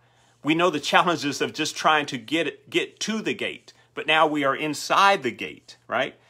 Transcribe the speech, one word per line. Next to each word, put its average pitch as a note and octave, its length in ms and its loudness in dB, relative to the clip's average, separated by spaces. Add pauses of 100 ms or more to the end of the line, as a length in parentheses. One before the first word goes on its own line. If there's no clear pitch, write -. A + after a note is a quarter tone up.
(440)
We D#3 120 2
know F3 140 4
the G3+ 120 0
challenges D#3+ 580 2
of C3 140 -2
just D3+ 220 -4
trying D3+ 320 2
to C3+ 100 -6
get C#3+ 300 -2
it, - 220 -10
get - 320 -4
to G#3+ 200 -4
the F3+ 120 -2
gate, - 380 -10 (220)
but C#3+ 140 -10
now D#3+ 200 4
we D3 160 -2
are C3+ 120 0
inside D#3 680 2
the B2 80 -2
gate, - 460 -12 (100)
right? B2 280 -2 (140)